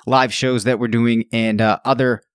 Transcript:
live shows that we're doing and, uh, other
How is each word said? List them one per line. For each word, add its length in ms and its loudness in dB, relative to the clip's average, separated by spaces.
live 260 2
shows 300 -2
that 160 0
we're 80 -2
doing 460 0
and, 280 0
uh, 240 0
other 380 0